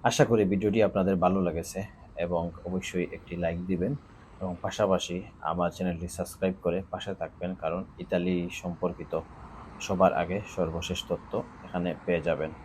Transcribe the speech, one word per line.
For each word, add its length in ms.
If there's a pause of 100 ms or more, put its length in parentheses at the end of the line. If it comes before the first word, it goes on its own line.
আশা 220
করি 200
ভিডিওটি 380
আপনাদের 320
ভালো 260
লেগেছে 420 (340)
এবং 340 (140)
অবশ্যই 460
একটি 240
লাইক 300
দিবেন 300 (460)
এবং 200
পাশাপাশি 600 (200)
আমার 280
চ্যানেলটি 380
সাবস্ক্রাইব 460 (100)
করে 180 (100)
পাশে 220
থাকবেন, 420
কারণ 280 (160)
ইতালি 520
সম্পর্কিত 680 (600)
সবার 320
আগে 280 (140)
সর্বশেষ 540
তথ্য 340 (200)
এখানে 320 (100)
পেয়ে 160
যাবেন। 300 (140)